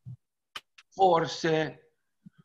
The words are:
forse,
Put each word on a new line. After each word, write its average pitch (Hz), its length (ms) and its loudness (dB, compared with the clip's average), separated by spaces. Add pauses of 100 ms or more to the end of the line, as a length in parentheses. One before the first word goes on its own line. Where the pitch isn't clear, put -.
(880)
forse, 160 1040 0 (520)